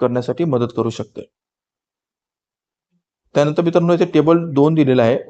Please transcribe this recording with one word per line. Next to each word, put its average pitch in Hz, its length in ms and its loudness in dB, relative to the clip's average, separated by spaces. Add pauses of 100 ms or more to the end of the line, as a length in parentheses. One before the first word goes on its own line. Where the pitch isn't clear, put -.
करण्यासाठी 127 440 -4
मदत 123 220 -2 (100)
करू 113 140 -2
शकते. - 400 -14 (2000)
त्यानंतर 151 280 0
मित्रांनो, 170 320 0
इथे 165 100 0
टेबल 165 480 0
दोन 143 220 2
दिलेला 131 280 2
आहे. 117 160 2 (120)